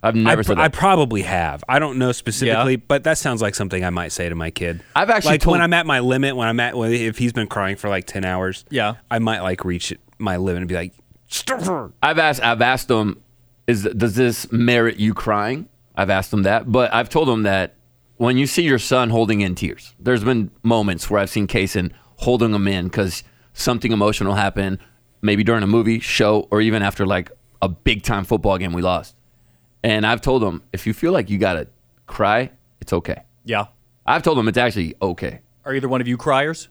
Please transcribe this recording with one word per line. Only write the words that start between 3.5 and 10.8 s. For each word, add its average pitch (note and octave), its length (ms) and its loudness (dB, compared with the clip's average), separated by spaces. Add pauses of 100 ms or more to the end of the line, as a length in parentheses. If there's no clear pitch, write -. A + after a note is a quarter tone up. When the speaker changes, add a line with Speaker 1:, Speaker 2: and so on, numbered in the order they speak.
Speaker 2:
something F#2 300 -4
I F2+ 60 -2
might F2 240 -6
say F2 160 -6
to E2 60 -6
my E2 140 -6
kid. E2+ 320 -6 (140)
Speaker 1:
I've G3 140 0
actually F#3 240 2
Speaker 2:
Like, D#3 80 2
Speaker 1:
told E3+ 140 4
Speaker 2:
when F3 60 4
I'm E3+ 120 2
at E3+ 120 2
my C#3+ 140 2
limit, C3 380 0
when A#2 100 0
I'm A#2 140 0
at, B2 160 -2
when, A2+ 160 -2
if A2+ 240 -2
he's A#2+ 160 -2
been A2 140 -4
crying G2 280 -2
for, G#2 140 -6
like, F#2 160 -2
ten F#2+ 180 -8
hours, F#2 460 -4
Speaker 3:
Yeah. A2+ 240 -2 (180)
Speaker 2:
I A#2 80 0
might, A2 220 -2
like, F#2+ 240 -4
reach F2 280 -4 (240)
my G2 200 -2
limit F2+ 240 -2
and F2+ 80 -6
be F2+ 60 -4
like, F2 180 -8 (340)